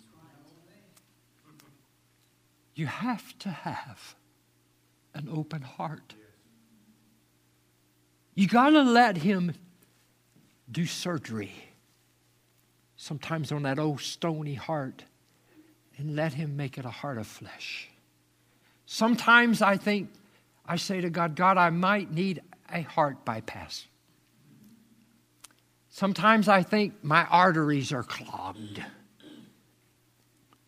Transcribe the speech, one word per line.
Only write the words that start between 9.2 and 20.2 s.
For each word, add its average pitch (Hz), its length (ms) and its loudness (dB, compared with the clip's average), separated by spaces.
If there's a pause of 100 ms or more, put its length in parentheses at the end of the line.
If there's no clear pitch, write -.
do 160 140 -4
surgery 117 680 -8 (1400)
sometimes 156 540 -8
on 147 120 -4
that 135 160 -2
old 151 240 -2
stony 156 520 -6
heart 135 500 -8 (920)
and 147 180 -8
let 151 200 -2
him 147 200 -6
make 139 220 -8
it 139 80 -10
a 120 60 -10
heart 139 260 -10
of 107 100 -8
flesh. - 600 -16 (960)
Sometimes 233 800 4
I 196 160 4
think, 208 320 -2 (560)